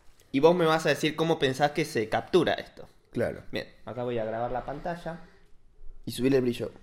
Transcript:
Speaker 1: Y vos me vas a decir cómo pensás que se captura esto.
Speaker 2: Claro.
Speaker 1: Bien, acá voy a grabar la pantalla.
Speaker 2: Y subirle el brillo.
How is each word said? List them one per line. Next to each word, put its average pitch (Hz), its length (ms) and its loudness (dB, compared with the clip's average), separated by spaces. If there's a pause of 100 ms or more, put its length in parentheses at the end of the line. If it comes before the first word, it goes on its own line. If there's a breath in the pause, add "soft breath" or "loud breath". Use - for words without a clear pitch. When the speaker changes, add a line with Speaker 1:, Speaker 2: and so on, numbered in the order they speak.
(320)
Speaker 1:
Y 135 80 2
vos 165 160 6
me 170 80 2
vas 160 220 4
a - 20 2
decir 156 280 2
cómo 160 220 2
pensás 147 340 2
que 160 120 0
se 117 240 -2
captura 117 460 2
esto. - 340 -12 (220)
Speaker 2:
Claro. 82 320 -2 (100)
Speaker 1:
Bien, - 160 -6 (160)
acá 117 200 -8
voy 123 140 -4
a 110 60 -2
grabar 113 260 -4
la 123 140 -4
pantalla. 165 560 -8 (840)
Speaker 2:
Y 117 60 -8
subirle 131 260 2
el 127 60 2
brillo. 120 280 -4 (100)